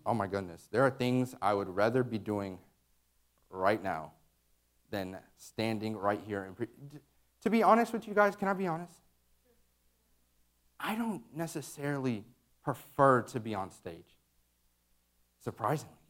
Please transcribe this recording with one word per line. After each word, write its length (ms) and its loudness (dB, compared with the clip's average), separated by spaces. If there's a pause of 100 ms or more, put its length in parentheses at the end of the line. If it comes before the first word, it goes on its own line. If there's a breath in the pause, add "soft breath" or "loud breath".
oh 80 2
my 120 0
goodness, 440 -6
there 120 2
are 80 6
things 520 0
I 120 2
would 200 -2
rather 300 2
be 140 -6
doing 400 -4 (920)
right 320 2
now 300 -6 (760)
than 260 -6 (220)
standing 580 -4
right 280 0
here. 200 -6
And 120 -14
pre-, 120 -8 (720)
to 80 0
be 120 4
honest 300 6
with 140 -6
you 80 -8
guys, 220 4
can 100 -2
I 60 2
be 140 -2
honest? 280 -6 (1800)
I 160 -4
don't 280 -4 (120)
necessarily 920 -4 (380)
prefer 600 6
to 180 -6
be 140 -6
on 160 -6
stage. 460 -16 (1300)
Surprisingly, 520 -4 (160)